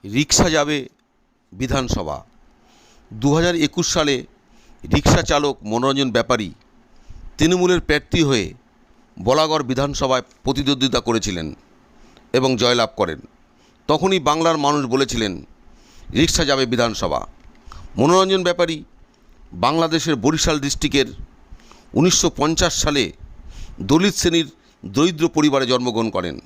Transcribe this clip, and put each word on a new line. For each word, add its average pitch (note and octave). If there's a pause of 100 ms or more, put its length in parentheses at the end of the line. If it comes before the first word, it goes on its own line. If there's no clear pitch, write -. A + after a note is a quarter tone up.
(140)
রিক্সা D#3
যাবে D3 (640)
বিধানসভা। A2 (880)
দু C#3
হাজার E3+
একুশ D#3+
সালে C#3+ (720)
রিক্সা D#3
চালক D3
মনোরঞ্জন B2+
ব্যাপারী A2 (840)
তৃণমূলের F3+
প্রার্থী D3+
হয়ে A2 (680)
বলাগড় D3+
বিধানসভায় C3 (220)
প্রতিদ্বন্দ্বিতা C3
করেছিলেন G2 (800)
এবং C3
জয়লাভ A#2+
করেন। E2 (680)
তখনই F3
বাংলার D#3+
মানুষ C#3+
বলেছিলেন, A#2 (680)
"রিক্সা D#3+
যাবে C3+
বিধানসভা।" G#2+ (720)
মনোরঞ্জন F#3
ব্যাপারী E3+ (680)
বাংলাদেশের D#3
বরিশাল D3+
ডিস্ট্রিক্টের C#3 (880)
উনিশশো E3
পঞ্চাশ D#3
সালে C#3+ (720)
দলিত E3
শ্রেণীর E3 (340)
দরিদ্র D#3
পরিবারে C#3
জন্মগ্রহণ A#2+
করেন। F2